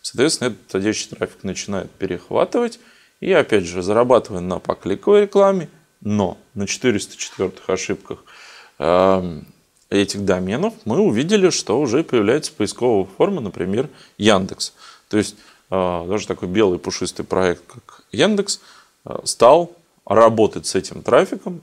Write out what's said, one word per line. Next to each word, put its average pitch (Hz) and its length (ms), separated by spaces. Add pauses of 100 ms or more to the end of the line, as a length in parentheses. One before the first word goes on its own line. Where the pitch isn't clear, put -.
Соответственно, 127 480
этот 104 180
входящий 101 420
трафик - 340
начинает 95 480
перехватывать 156 880 (400)
и, - 140
опять 110 320
же, 90 160
зарабатывая 110 580
на 90 200
покликовой 202 640
рекламе, 196 460 (320)
но 104 360 (160)
на 101 120
четыреста - 520
четвертых - 520
ошибках, - 540 (560)
эм, 90 680 (420)
этих 101 340
доменов 98 500 (120)
мы 123 140
увидели, 180 500
что 113 320
уже 143 220
появляется 123 500
поисковая 104 520 (120)
форма, 175 240
например, 101 480 (280)
Яндекс. 101 560 (360)
То 107 80
есть, - 180 (360)
э, 90 360
даже 98 180
такой 92 220
белый 92 320
пушистый - 460
проект, 92 420
как - 440
Яндекс, 196 500 (440)
э, - 200
стал 165 480 (320)
работать 110 640
с - 80
этим - 260
трафиком, 175 600